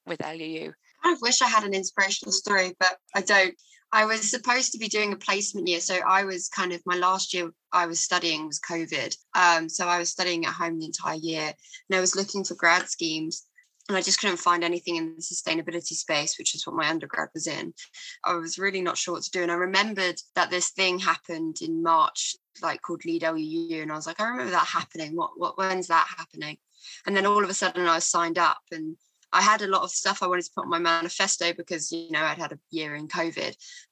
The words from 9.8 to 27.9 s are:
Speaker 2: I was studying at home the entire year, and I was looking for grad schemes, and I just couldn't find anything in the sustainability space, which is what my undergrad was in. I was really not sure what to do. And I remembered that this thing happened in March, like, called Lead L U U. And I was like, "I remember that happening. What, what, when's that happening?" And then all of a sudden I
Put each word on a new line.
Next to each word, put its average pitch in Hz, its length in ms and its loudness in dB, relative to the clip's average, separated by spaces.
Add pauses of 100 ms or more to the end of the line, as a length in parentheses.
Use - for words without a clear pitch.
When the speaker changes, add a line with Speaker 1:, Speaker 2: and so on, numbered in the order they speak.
Speaker 2:
I 175 120 2
was 170 100 -2
studying 175 360 0
at - 80 -2
home 165 260 -2
the 156 80 -6
entire 160 280 -4
year, 156 380 -4 (360)
and 190 60 4
I 185 60 4
was 185 140 2
looking 196 280 -2
for 180 120 -6
grad 175 340 4
schemes, 160 560 -4 (420)
and 202 80 0
I 185 60 2
just 190 180 2
couldn't 190 180 2
find 170 280 4
anything 170 320 0
in 160 180 -4
the 160 60 -14
sustainability 165 720 -4
space, 156 440 -2
which - 180 -2
is - 120 -6
what 170 80 -8
my 151 140 2
undergrad 156 440 -4
was 160 140 -6
in. - 260 -6 (520)
I 180 80 2
was 165 240 -4
really 190 240 0
not 175 160 0
sure 180 160 -2
what - 100 -6
to - 80 -8
do. 180 120 0
And 170 80 0
I 170 40 0
remembered 190 640 0 (140)
that 180 160 2
this 175 220 0
thing 185 280 0
happened 165 600 -2
in 165 200 -2
March, - 540 4 (260)
like, 160 200 -4
called 170 240 -8
Lead 165 180 -2
L 160 140 0
U 156 220 -2 (180)
U. 156 40 -4
And 156 100 -6
I 151 40 -4
was 156 120 -8
like, 165 120 -8
"I 220 80 0
remember 247 240 -2
that 160 140 4
happening. 160 500 -4
What, 170 220 -2
what, 175 200 -4
when's 185 300 0
that 165 200 4 (100)
happening?" 151 400 -12 (480)
And 196 100 0
then 196 120 4
all 202 160 6
of 180 60 0
a 190 40 -4
sudden 180 340 0
I 165 80 6